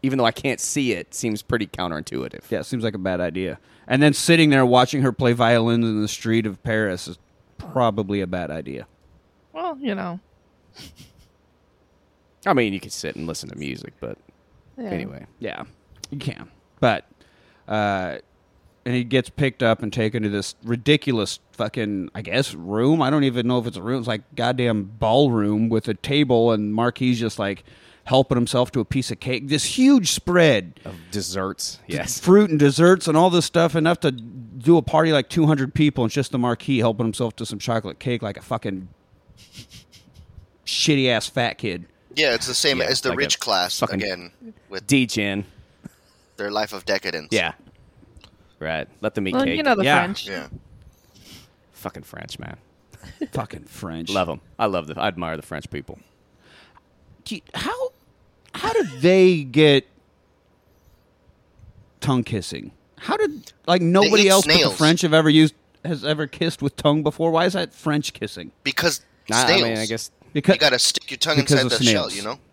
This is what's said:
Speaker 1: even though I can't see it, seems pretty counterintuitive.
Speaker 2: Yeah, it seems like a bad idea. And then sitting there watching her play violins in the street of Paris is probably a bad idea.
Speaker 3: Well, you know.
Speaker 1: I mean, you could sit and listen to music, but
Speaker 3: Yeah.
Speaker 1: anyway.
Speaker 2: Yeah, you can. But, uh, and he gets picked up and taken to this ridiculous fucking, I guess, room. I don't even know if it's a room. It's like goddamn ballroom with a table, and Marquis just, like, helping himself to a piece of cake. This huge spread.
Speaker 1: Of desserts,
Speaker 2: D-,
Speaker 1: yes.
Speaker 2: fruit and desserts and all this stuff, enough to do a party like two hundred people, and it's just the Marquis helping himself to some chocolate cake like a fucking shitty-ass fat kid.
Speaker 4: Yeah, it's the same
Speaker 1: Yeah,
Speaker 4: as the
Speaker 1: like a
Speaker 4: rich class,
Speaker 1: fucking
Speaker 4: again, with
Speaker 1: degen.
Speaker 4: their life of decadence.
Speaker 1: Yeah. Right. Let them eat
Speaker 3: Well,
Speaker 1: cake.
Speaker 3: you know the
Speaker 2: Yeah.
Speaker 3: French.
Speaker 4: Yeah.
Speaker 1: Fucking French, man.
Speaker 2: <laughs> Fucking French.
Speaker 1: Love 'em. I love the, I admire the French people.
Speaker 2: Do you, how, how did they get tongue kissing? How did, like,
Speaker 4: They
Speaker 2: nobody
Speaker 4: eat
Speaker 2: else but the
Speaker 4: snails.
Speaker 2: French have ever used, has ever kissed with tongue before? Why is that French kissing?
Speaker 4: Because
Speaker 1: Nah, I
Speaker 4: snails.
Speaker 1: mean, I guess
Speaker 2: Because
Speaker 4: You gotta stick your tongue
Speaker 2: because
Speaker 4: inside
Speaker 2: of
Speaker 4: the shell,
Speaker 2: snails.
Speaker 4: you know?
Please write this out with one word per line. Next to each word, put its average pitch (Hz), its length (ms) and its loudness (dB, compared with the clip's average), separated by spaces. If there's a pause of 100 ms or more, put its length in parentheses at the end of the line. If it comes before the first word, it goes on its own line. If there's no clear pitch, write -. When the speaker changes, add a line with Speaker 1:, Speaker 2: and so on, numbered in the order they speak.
Speaker 1:
even 135 160 0
though 123 80 2
I 113 60 2
can't 127 260 -4
see 131 340 -2
it, 87 220 -8
seems 107 280 -4
pretty 113 260 -4
counterintuitive. 76 800 -8
Speaker 2:
Yeah, - 100 -4
it - 40 -10
seems 123 180 -6
like 110 120 -4
a 107 40 -10
bad 92 220 -4
idea. 90 400 -6 (260)
And 131 160 2
then 151 120 6
sitting 165 360 4
there 135 160 6
watching 127 360 4
her 131 100 2
play 120 220 2
violins 117 500 2
in 110 180 -2
the 107 60 -2
street 113 380 0
of 98 180 -8
Paris 110 420 -2
is 85 100 -16 (420)
probably 104 600 -2
a 95 60 -4
bad 87 240 -6
idea. 67 380 -10 (640)
Speaker 3:
Well, 320 280 -8
you 254 140 -4
know. 185 240 -8 (2250)
Speaker 1:
I 190 60 2
mean, 117 180 2
you 98 80 -4
could - 120 -14
sit - 240 -8
and 82 100 -8
listen 80 240 -10
to - 60 -16
music, 69 440 -10
but 57 180 -10 (580)
Speaker 3:
Yeah. 240 140 -12
Speaker 1:
anyway. - 360 -8 (120)
Speaker 2:
Yeah, - 260 -12 (460)
you 143 80 -10
can. - 300 -10 (320)
But, 110 240 0 (640)
uh, 98 520 -2 (680)
and 123 100 -4
he 123 100 -2
gets 123 240 0
picked 135 340 -2
up 113 200 2
and 107 100 -6
taken 110 300 -2
to 107 80 -2
this 101 240 -4 (100)
ridiculous 120 760 0 (120)
fucking, 104 640 -6
I 110 80 -10
guess, 120 320 -4
room. 113 480 0
I 131 80 2
don't 147 140 2
even 123 220 0
know 123 120 2
if 117 80 -4
it's 117 100 -8
a 90 60 -12
room. 123 160 -4
It's 117 100 -6
like 107 140 -4 (120)
goddamn 120 500 0 (140)
ballroom 113 680 2
with 110 200 0
a 110 60 -2
table, 123 580 2
and 104 220 -2
Marquis 120 420 0
just, 113 220 -6
like, 98 260 -6 (400)
helping 131 320 2
himself 123 360 0
to 127 80 -2
a 110 60 -2
piece 127 240 -4
of 110 100 -10
cake. 127 280 -6
This 143 160 0 (120)
huge 254 360 4
spread. 147 720 2
Speaker 1:
Of 87 80 -12 (160)
desserts, 95 760 -6
Speaker 2:
D-, 85 100 -8
Speaker 1:
yes. - 220 -6
Speaker 2:
fruit 202 300 6
and 156 100 0
desserts 156 480 4
and 156 120 2
all 175 100 4
this 175 160 2
stuff, 165 320 0
enough 165 240 0
to 156 100 0
do 123 680 0
a 143 40 2
party 160 300 2
like 139 160 2
two 165 180 2
hundred 139 280 2
people, 147 300 2
and 113 40 2
it's - 60 -4
just 139 180 -2
the 139 60 -2
Marquis 123 400 0
helping 113 260 0
himself 113 320 -4
to - 80 -10
some 107 140 -8
chocolate 110 400 -4
cake 120 240 -4
like 104 160 -8
a - 40 -18
fucking 98 460 -8 (1800)
shitty-ass 131 640 2
fat 120 300 -4
kid. 90 260 -8 (300)
Speaker 4:
Yeah, 143 200 0
it's 113 120 -4
the 127 80 -6
same 135 240 0
Speaker 1:
Yeah, 127 80 0
Speaker 4:
as - 160 -2
the 127 80 0
Speaker 1:
like 120 60 -4
a - 20 -4
Speaker 4:
rich 139 220 -2
class, 90 380 -2
Speaker 1:
fucking 101 240 -4
Speaker 4:
again, 90 300 -8 (360)
with 98 180 -10
Speaker 1:
degen. 107 580 0 (920)
Speaker 4:
their 101 140 -8
life 107 220 -4
of 95 140 -14
decadence. 87 440 -4
Speaker 1:
Yeah. 87 220 0 (1040)
Right. 78 300 -6 (120)
Let - 140 -6
them 98 140 -2
eat 95 60 -2
Speaker 3:
Well, 262 100 0
Speaker 1:
cake. 277 120 -2
Speaker 3:
you 320 60 -4
know 269 140 2
the 196 80 -2
Speaker 2:
Yeah. 143 160 4
Speaker 3:
French. - 260 -6
Speaker 4:
Yeah. - 220 -10 (1200)
Speaker 1:
Fucking - 300 -14
French, - 360 -16
man. - 180 -14 (360)
Speaker 2:
<laughs> - 400 -12
Fucking 85 320 -8
French. 82 460 -10
Speaker 1:
Love 95 180 0
'em. 73 120 -8 (180)
I 113 80 0
love 87 220 -2
the, 78 120 -10
I 92 80 0
admire 82 280 -6
the 73 60 -12
French - 280 -12
people. - 300 -14 (1200)
Speaker 2:
Do - 120 -10
you, - 40 -14 (140)
how, 508 380 -6 (600)
how 440 180 -4
did 403 160 0 (120)
they 180 440 6
get 139 420 4 (2250)
tongue 127 240 0
kissing? - 480 -8 (260)
How - 180 -4
did, 403 360 -4 (160)
like, 180 120 4
Speaker 4:
They 170 60 2
Speaker 2:
nobody 196 380 6
Speaker 4:
eat 196 60 6
Speaker 2:
else 190 140 4
but 151 100 2
the 175 40 6
Speaker 4:
snails. 143 180 2
Speaker 2:
French 156 260 4
have 160 120 2
ever 156 160 6
used, 156 240 6 (300)
has 160 200 -4
ever 151 220 -2
kissed - 340 -4
with 139 140 -2
tongue 151 300 2
before? 165 260 0
Why 160 140 2
is 180 80 2
that 180 200 -4
French - 400 -2
kissing? - 380 -12 (140)
Speaker 4:
Because 151 380 -2 (280)
Speaker 1:
Nah, 110 120 2
I - 40 4
Speaker 4:
snails. 175 160 4
Speaker 1:
mean, 113 160 0
I 110 80 -2
guess 110 240 -6 (220)
Speaker 2:
Because 175 240 4
Speaker 4:
You - 40 -10
gotta 131 200 4
stick - 320 -2
your 127 60 -12
tongue 156 180 0
Speaker 2:
because 139 160 2 (100)
Speaker 4:
inside 123 120 0
Speaker 2:
of 113 40 0
Speaker 4:
the 127 60 2
shell, 110 260 2
Speaker 2:
snails. 95 60 -8
Speaker 4:
you 101 60 -8
know? 113 160 -8 (140)